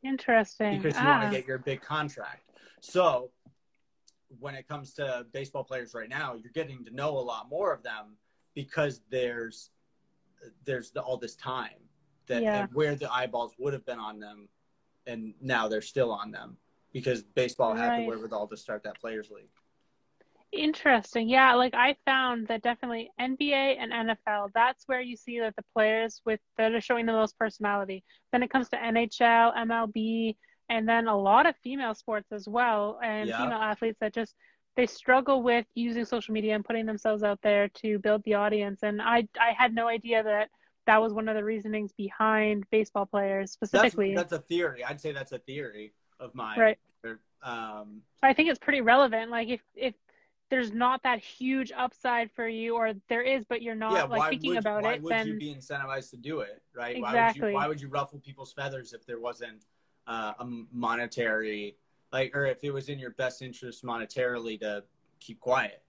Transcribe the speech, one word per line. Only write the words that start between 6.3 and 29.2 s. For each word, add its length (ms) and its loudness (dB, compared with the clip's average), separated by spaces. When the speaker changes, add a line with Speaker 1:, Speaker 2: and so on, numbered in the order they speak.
Speaker 2:
you're 160 -16
getting 340 -6
to 60 -20
know 260 -2
a 20 0
lot 300 -6
more 240 -2
of 80 -8
them 360 -12
because 560 -4
there's, 600 -6
there's 280 -6
the, 100 -8
all 160 -4
this 180 -10
time 540 -8
that 160 0
Speaker 1:
Yeah. 180 2
Speaker 2:
and 120 -6
where 220 2
the 160 -6
eyeballs 460 -4
would 160 -4
have 120 -10
been 140 -8
on 200 -10
them, 280 -18
and 340 -10
now 260 0
they're 140 0
still 300 0
on 180 -6
them 280 -14
because 320 -4
baseball 500 0
had 220 0
the 60 0
Speaker 1:
Right. 60 -2
Speaker 2:
wherewithal 400 -6
to 100 -12
start 260 -10
that 160 -12
players 320 -8
league. 180 -20
Speaker 1:
Interesting. 760 2
Yeah, 240 8
like, 220 4
I 200 4
found 420 2
that 160 -4
definitely 560 -4
N 160 -2
B 180 0
A 240 4
and 160 -6
N 160 -2
F 160 0
L, 280 -2
that's 340 2
where 140 0
you 140 -8
see 240 -8
that 160 -2
the 80 -10
players 520 2
with, 140 0
that 160 4
are 80 0
showing 240 0
the 80 2
most 240 2
personality. 680 -2
Then 100 4
it 80 -2
comes 200 0
to 140 -4
N 140 0
H 240 0